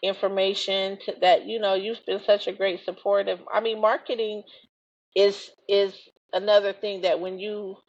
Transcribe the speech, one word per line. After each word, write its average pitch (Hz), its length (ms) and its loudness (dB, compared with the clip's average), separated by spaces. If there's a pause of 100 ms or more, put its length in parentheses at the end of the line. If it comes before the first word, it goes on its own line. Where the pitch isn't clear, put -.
information 196 1040 -2
to, 196 160 -6
that, 180 260 4
you 220 140 -6
know, 196 140 0
you've 208 320 -4
been 196 180 -4
such 208 240 2
a 190 40 -4
great 190 320 -4
supportive. 196 540 -2 (140)
I 214 80 0
mean, 220 200 -2
marketing 214 600 -2 (720)
is, 202 360 2 (180)
is 202 260 2 (380)
another 202 400 4
thing 196 300 -8
that 170 180 0
when 185 180 -8
you 208 380 -10 (120)